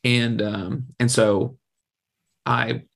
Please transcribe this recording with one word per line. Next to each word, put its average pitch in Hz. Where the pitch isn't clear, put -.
And, 117
um, 101
and 120
so 107
I 123